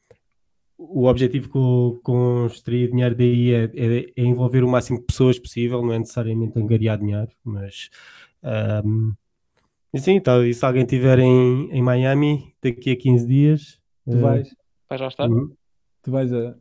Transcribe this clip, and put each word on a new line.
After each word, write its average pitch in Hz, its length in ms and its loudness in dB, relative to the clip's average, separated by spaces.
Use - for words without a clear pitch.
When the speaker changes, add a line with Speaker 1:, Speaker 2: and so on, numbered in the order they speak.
Speaker 1:
o 147 280 -4
objetivo 127 440 0
com, 123 540 0
com 123 440 0
extrair 120 420 -4
dinheiro 123 260 0
daí 123 360 2
é, 117 120 2
é, 120 300 -2
é 123 80 -2
envolver 123 400 2
o 123 40 2
máximo 123 320 0
de 120 60 -16
pessoas 127 340 2
possível, 120 440 -4
não 117 100 -2
é 113 60 -2
necessariamente 113 600 -4
angariar 107 400 0
dinheiro, 104 300 -4
mas, 101 460 -12
ahm, 107 680 -2
e 131 60 -4
sim, 190 200 2
tá, 123 260 2
e 120 80 0
se 120 120 -4
alguém 127 200 2
tiver 131 340 4
em, 127 520 4
em 135 100 -2
Miami 135 800 0
daqui 123 300 -4
a 123 60 0
quinze 123 280 2
dias, 147 540 0
Speaker 2:
Tu 120 120 -2
Speaker 1:
eh, - 20 4
Speaker 2:
vais? 117 360 0
Speaker 3:
Vais 131 120 -8
lá 131 60 -6
estar? 135 220 -4
Speaker 1:
Uhum. 123 220 0
Speaker 2:
Tu 127 80 -8
vais 131 220 -2
a, 120 280 -6